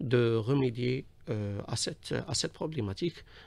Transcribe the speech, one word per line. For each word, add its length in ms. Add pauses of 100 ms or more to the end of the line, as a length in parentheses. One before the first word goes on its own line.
de 340
remédier, 720 (240)
euh, 360
à 100
cette, 380 (120)
à 80
cette 180
problématique. 640 (300)